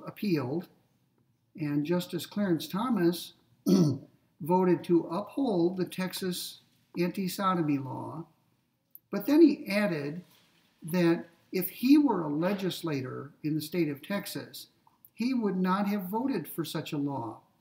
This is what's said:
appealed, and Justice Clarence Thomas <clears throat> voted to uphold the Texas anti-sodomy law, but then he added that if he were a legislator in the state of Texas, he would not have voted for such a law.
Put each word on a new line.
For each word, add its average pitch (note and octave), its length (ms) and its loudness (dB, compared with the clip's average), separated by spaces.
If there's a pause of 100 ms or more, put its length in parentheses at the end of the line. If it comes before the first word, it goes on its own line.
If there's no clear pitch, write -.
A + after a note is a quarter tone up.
appealed, D#3+ 600 -2 (880)
and D3 300 -2
Justice F3 400 -2
Clarence G3 400 -2
Thomas F#3 680 -2 (320)
<clears throat> - 760 2
voted F3+ 420 2
to E3+ 300 2
uphold F#3+ 640 0
the F3+ 80 -2
Texas F3+ 760 -6 (400)
anti-sodomy F3+ 800 0
law, B2+ 460 -8 (840)
but G3 160 -4
then D4 140 6
he - 280 8
added F3+ 540 -2 (600)
that E3+ 440 2 (260)
if F3+ 180 -4
he C4+ 260 6
were A3+ 280 4
a D#3 40 -4
legislator D3+ 1040 -2 (140)
in D3+ 100 0
the D3+ 60 0
state E3 280 -2
of C#3 140 -8
Texas, - 640 -8 (480)
he A#3+ 180 -2
would G#3 240 0
not F#3 300 0
have G3+ 180 -2
voted A3 440 -4
for - 160 -6
such - 280 -8
a D3+ 60 -4
law. C3+ 400 -6 (220)